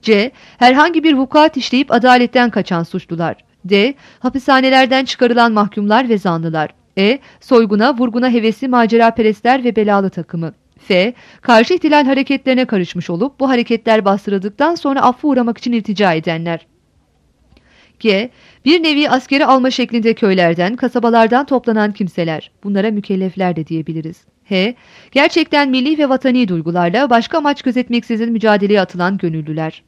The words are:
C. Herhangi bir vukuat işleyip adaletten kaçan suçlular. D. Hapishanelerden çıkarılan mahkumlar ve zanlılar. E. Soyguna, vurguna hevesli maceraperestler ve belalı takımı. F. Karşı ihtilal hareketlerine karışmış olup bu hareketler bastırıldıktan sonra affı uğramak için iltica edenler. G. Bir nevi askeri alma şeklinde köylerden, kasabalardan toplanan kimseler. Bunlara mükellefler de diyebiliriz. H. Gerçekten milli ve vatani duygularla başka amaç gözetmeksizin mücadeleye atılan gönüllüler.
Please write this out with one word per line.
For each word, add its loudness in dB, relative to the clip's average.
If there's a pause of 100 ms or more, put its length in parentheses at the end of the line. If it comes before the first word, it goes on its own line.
C. 0 (260)
Herhangi 4
bir 4
vukuat 2
işleyip -2
adaletten 2
kaçan -4
suçlular. -8 (300)
D. 2 (260)
Hapishanelerden 2
çıkarılan 0
mahkumlar 0
ve 2
zanlılar. -4 (280)
E. 0 (200)
Soyguna, 2
vurguna -2
hevesli -2
maceraperestler 2
ve -2
belalı 0
takımı. -10 (340)
F. 2 (280)
Karşı 4
ihtilal 2
hareketlerine 0
karışmış -4
olup -4
bu 0
hareketler 0
bastırıldıktan -2
sonra -4
affı 0
uğramak 0
için -6
iltica -2
edenler. -6 (1300)
G. 0 (360)
Bir 2
nevi 0
askeri 0
alma 2
şeklinde -2
köylerden, 0
kasabalardan 0
toplanan -2
kimseler. -6 (120)
Bunlara -2
mükellefler -4
de -8
diyebiliriz. -8 (180)
H. -2 (360)
Gerçekten 0
milli 0
ve 0
vatani 0
duygularla -2
başka 0
amaç -2
gözetmeksizin -4
mücadeleye 2
atılan -4
gönüllüler. -6